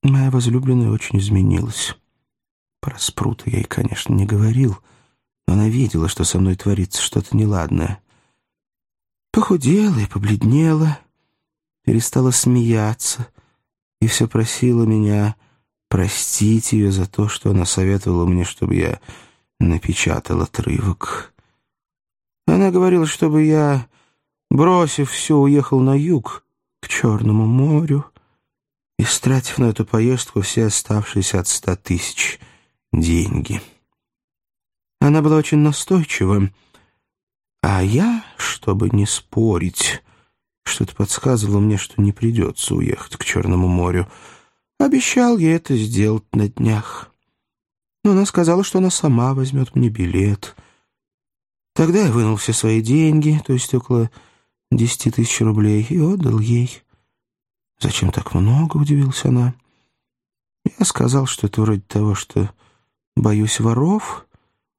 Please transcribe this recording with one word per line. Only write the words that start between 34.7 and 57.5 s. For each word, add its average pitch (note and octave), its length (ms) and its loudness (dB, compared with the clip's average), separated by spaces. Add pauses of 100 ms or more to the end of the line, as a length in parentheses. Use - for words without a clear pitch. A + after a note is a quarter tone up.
Она D3 220 4
была D#3 140 4
очень D3+ 220 2
настойчива, C#3+ 920 0 (1120)
а F#2+ 200 0
я, G3 420 0 (140)
чтобы - 520 -4
не G2+ 160 0
спорить, - 960 -2 (600)
что-то - 320 -6
подсказывало G#2 640 0
мне, G#2 160 2
что - 260 -4
не G2+ 100 2
придётся A2+ 640 -4
уехать - 420 -6
к - 80 -10
Чёрному F#2 440 0
морю, F2+ 420 -2 (680)
обещал B3 600 2
ей D#3+ 180 2
это D3 200 -2
сделать G#2+ 480 0 (100)
на G#2 140 0
днях. A2 640 -4 (920)
Но G#3 80 4
она F#3+ 120 4
сказала, F3 380 2
что F#3+ 160 -2
она F#3 120 2
сама C3 440 0
возьмёт C3+ 400 -2
мне B2 140 2
билет. G2 640 -2 (1200)
Тогда E3+ 280 2
я D3 100 2
вынул A2 240 2
все A2+ 160 -4
свои A2 280 0
деньги, D3+ 680 2
то C3+ 60 -2
есть B2+ 220 -2
около A#2+ 360 0 (600)
десяти A#2 400 0
тысяч - 300 -2
рублей, G#2+ 480 2
и E3+ 100 -2
отдал D3+ 400 0
ей. A#2+ 440 -2 (960)